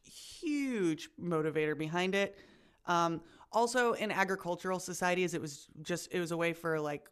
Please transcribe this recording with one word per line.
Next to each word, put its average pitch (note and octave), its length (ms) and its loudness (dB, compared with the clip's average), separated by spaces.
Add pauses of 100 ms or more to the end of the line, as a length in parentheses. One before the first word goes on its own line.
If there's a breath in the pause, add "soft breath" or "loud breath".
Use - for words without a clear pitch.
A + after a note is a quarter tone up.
huge B3+ 1040 -2 (120)
motivator D#3 560 0
behind F3 380 0
it. G3 240 0 (480 soft breath)
Um, E3+ 340 2 (320 loud breath)
also A#3 420 4
in G#3+ 180 -2
agricultural F#3 680 0
societies, F3+ 560 0
it D#3+ 60 -2
was C#3+ 260 -10 (160)
just, E3+ 300 -4
it F3+ 80 2
was E3 120 -2
a E3+ 40 0
way E3+ 160 2
for, D#3+ 280 -2
like, D3 320 -4